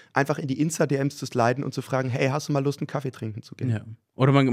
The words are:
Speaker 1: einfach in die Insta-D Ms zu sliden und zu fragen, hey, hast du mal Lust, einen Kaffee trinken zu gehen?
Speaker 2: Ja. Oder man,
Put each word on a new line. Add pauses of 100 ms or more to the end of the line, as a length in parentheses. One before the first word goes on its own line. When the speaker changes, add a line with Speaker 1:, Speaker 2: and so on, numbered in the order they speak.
(140)
Speaker 1:
einfach
in
die
Insta-D
Ms
zu
sliden
und
zu
fragen,
hey,
hast
du
mal
Lust,
einen
Kaffee
trinken
zu
gehen?
Speaker 2:
Ja. (340)
Oder
man,